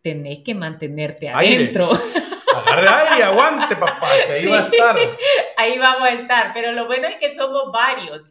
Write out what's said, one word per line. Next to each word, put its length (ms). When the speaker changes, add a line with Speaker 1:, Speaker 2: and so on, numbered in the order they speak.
Speaker 1:
tenés 400
que 140
mantenerte 760
Speaker 2:
Aire. 280
Speaker 1:
adentro. 360
<laughs> 60
Speaker 2:
Agarre 340
aire, 360
aguante, 520
papá, 320
que 60
ahí 100
Speaker 1:
Sí. 60
Speaker 2:
va 100
a 40
estar. 340
Speaker 1:
Ahí 200
vamos 300
a 40
estar, 420
pero 180
lo 140
bueno 200
es 100
que 200
somos 360
varios. 580